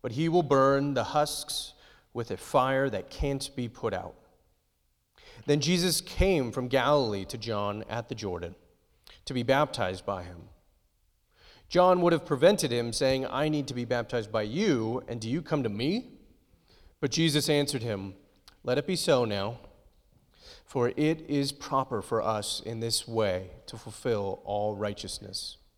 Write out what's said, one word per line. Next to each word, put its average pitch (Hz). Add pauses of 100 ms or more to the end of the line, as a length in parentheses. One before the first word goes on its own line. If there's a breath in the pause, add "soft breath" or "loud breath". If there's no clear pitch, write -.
But 120
he 160
will 170
burn 139
the 117
husks - (380 soft breath)
with 117
a 90
fire 135
that 98
can't 139
be 120
put 110
out." 90 (1300 loud breath)
Then 147
Jesus 175
came 170
from 127
Galilee 123
to 127
John 104
at 117
the 117
Jordan 87 (680 loud breath)
to 131
be 123
baptized 120
by 92
him. 87 (1200 soft breath)
John 180
would 175
have -
prevented 151
him, 117
saying, 131
"I 147
need 147
to 131
be 120
baptized 117
by 110
you, 120
and 117
do 110
you 160
come 147
to 113
me?" 139 (800 soft breath)
But 135
Jesus 156
answered 143
him, 98 (480)
"Let 123
it 147
be 185
so 127
now, 104 (1040 loud breath)
for 120
it 160 (100)
is 139
proper 131
for 113
us 107
in 113
this 117
way 95 (160)
to -
fulfill 107
all 104
righteousness." 101 (200)